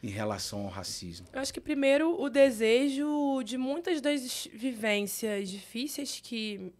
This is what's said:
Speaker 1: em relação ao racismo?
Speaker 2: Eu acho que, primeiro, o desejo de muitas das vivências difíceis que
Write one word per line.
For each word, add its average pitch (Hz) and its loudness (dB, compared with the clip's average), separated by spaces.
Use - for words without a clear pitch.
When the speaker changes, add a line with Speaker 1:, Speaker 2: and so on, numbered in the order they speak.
Speaker 1:
em 113 -6
relação 101 -4
ao 101 -6
racismo? 90 -10
Speaker 2:
Eu 262 -8
acho 277 -4
que, - -8
primeiro, 294 4
o 277 0
desejo 269 4
de 226 -6
muitas 294 -2
das 269 -2
vivências 208 -2
difíceis 240 -6
que 208 -6